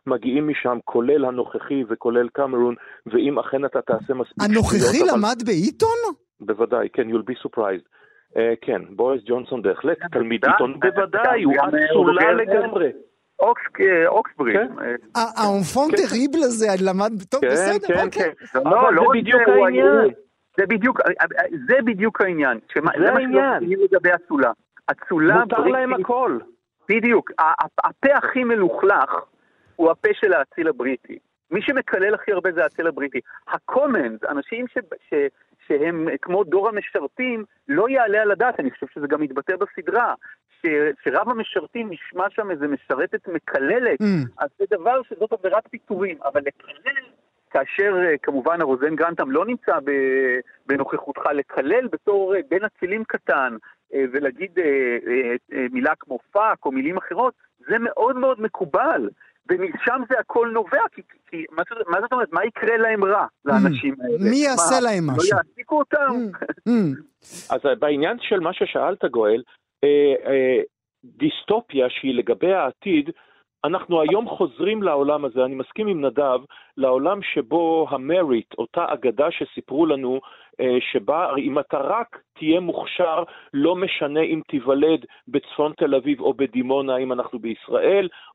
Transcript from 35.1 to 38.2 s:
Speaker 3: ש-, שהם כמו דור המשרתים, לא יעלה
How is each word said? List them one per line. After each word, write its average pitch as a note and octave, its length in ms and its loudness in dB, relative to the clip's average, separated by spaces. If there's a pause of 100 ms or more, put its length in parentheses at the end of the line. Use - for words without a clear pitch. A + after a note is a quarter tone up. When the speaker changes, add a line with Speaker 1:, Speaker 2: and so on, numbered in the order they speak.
Speaker 3:
ש-, C#3+ 200 0 (360)
שהם D#3+ 420 0 (140)
כמו F#3 220 0
דור F#3 240 0
המשרתים, G#3+ 760 -6 (240)
לא A#3 200 2
יעלה A3 340 2